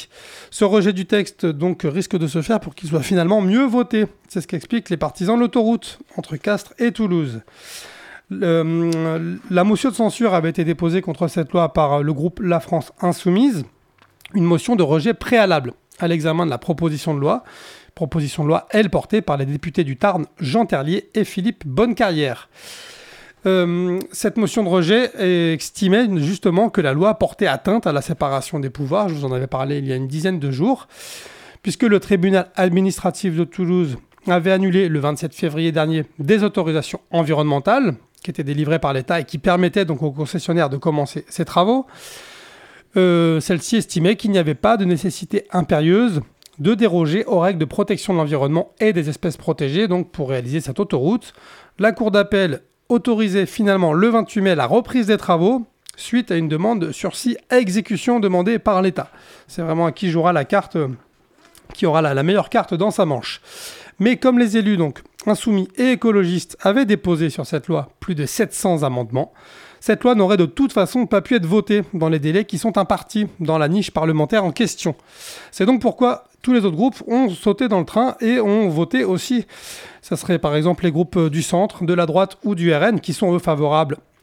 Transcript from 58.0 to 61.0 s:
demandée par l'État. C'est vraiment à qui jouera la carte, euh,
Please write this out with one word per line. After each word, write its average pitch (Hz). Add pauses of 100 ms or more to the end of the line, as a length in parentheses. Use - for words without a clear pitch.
demandée 196
par 190
l'État. 190 (380)
C'est -
vraiment 165
à 156
qui 185
jouera 165
la 147
carte, -
euh, 147 (840)